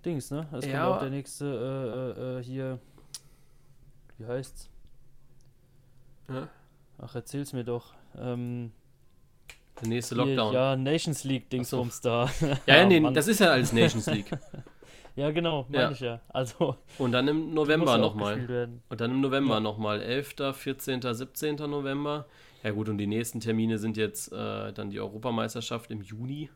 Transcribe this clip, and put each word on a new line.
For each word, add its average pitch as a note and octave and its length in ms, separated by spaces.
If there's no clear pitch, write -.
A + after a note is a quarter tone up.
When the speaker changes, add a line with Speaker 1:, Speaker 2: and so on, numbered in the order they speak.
Speaker 1:
Dings, D#3+ 260
ne? C#3+ 100
Es C3 80
kommt C3+ 60
Speaker 2:
Ja, C#3 60
Speaker 1:
ja D3 160
auch F#3+ 80
Speaker 2:
aber - 60
Speaker 1:
der C3+ 80
nächste, C3 1040
äh, - 40
äh, B2+ 180
äh, B2+ 60
hier, C3 340
wie A2 80
heißt's? B2+ 420
Speaker 2:
Ja? C3 200
Speaker 1:
Ach, - 160
erzähl's C#3 380
mir B2 120
doch. A#2+ 300
Ähm, A#2+ 540
Speaker 2:
Der A2+ 80
nächste A#2 260
Speaker 1:
hier, A#2+ 120
Speaker 2:
Lockdown. C3 280
Speaker 1:
ja, C3 220
Nations C#3+ 480
League C3+ 260
Dingsbums B2 540
Speaker 2:
Ach A#2+ 260
so. - 180
Speaker 1:
da. C#3 100
<laughs> - 80
Speaker 2:
Ja, C3+ 100
ja, E3 60
Speaker 1:
Ah, G3 40
Speaker 2:
nee, F3+ 140
Speaker 1:
Mann. C#3+ 140
Speaker 2:
das D3+ 120
ist G#3+ 140
ja F3+ 100
alles B2+ 220
Nations A#2 340
League. G#2+ 240
Speaker 1:
<laughs> D3+ 80
Ja, C#3+ 140
genau, D#3 380
meine C3+ 160
Speaker 2:
Ja. A#2 80
Speaker 1:
ich B2+ 80
ja. A#2 280
Also, C3 480
Speaker 2:
Und B2+ 140
dann B2+ 160
im D3+ 220
Speaker 1:
die D#3+ 40
Speaker 2:
November D#3 320
Speaker 1:
muss B2+ 80
ja A2+ 80
auch G#2+ 120
Speaker 2:
nochmal. G#2 200
Speaker 1:
gespielt A#2+ 160
werden. A#2+ 380
Speaker 2:
Und A2+ 120
dann A#2 120
im C3 80
November C3+ 340
Speaker 1:
Ja. A2 60
Speaker 2:
nochmal. G#2+ 420
Elfter, C3+ 500
vierzehnter, C3 640
siebzehnter D3 540
November. D3 580
Ja G#2+ 80
gut, G#2+ 160
und G#2+ 100
die G2+ 80
nächsten A2+ 320
Termine A2 400
sind G#2+ 180
jetzt, G#2+ 360
äh, G#2 400
dann G#2 180
die G2+ 80
Europameisterschaft A2+ 960
im G#2+ 100
Juni B2+ 540